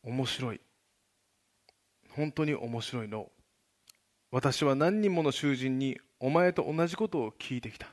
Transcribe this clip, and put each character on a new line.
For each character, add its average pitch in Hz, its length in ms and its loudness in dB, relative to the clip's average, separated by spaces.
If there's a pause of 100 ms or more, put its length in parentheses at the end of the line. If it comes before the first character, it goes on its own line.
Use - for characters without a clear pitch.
面 127 240 -2
白 123 280 -4
い。 - 80 -12 (1500)
本 151 200 -2
当 151 140 0
に 151 80 0
面 117 280 -4
白 117 220 -6
い 107 40 -8
の。 107 220 -8 (1000)
私 127 320 2
は 139 120 4
何 180 260 4
人 196 120 4
も 165 100 2
の 143 80 4
囚 143 260 2
人 131 200 0
に 135 220 -2 (200)
お 127 100 0
前 175 240 4
と 151 180 0
同 165 160 2
じ 165 80 -6
こ 220 140 -2
と 165 100 -2
を 110 120 -2
聞 - 260 -8
い 120 40 -6
て 113 80 -10
き - 80 -16
た。 - 160 -16